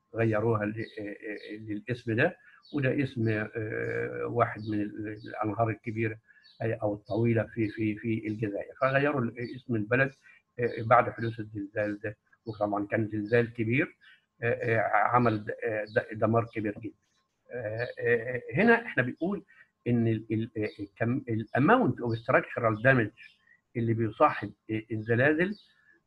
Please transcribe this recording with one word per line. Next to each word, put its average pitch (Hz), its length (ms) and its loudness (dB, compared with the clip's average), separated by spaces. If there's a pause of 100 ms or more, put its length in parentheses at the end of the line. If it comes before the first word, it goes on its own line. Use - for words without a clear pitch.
(140)
غيروها 110 520 2
ل-، 110 140 -4 (200)
آه، - 20 -8
آه، 104 540 -10
للاسم 110 600 -6
ده، 160 200 2 (380)
وده 135 280 0
اسم، 113 260 -2
آه، 117 960 -4
واحد 117 340 0 (100)
من 107 100 0
ال-، 104 460 -6
الانهار 110 420 -2
الكبيره، 110 500 -4 (440)
أي، 113 120 -2
او 107 200 -2
الطويله 113 480 0
في، 110 260 -2
في، 107 280 -2
في 107 320 -4
الجزائر، 104 520 -4
فغيروا 139 400 2
ال-، 117 360 -6
اسم 127 180 -6
البلد، 123 360 2 (480)
آه، 120 280 -2
بعد 120 240 6
حدوث 113 300 -6
الزلزال 104 600 -6
ده، 107 160 -8 (300)
وطبعًا 104 400 -2
كان 110 220 0
زلزال 110 440 2
كبير، 120 440 0 (460)
آه، 117 340 0
آه، 107 40 4 (160)
عمل 107 480 4
د-، - 60 -8 (140)
آه، 107 200 -2
د-، 110 340 -4
دمار 110 260 4
كبير 107 340 -6
جدًا. 107 160 -12 (580)
آه، 117 360 -6 (120)
آه، 120 420 0 (120)
هنا 226 320 6
احنا - 160 0
بنقول 160 420 -2 (440)
ان 117 200 4
ال-، 110 220 0
ال-، 110 260 -2
آه، 107 120 -2 (120)
الكم-، 117 480 -2
الاماونت 127 720 2
اوف 117 180 -2
ستراكشرال 113 640 0
دامج 127 280 6 (640)
اللي 113 180 2
بيصاحب، 110 580 2 (180)
آه، 110 120 -2 (100)
الزلازل 131 600 2 (520)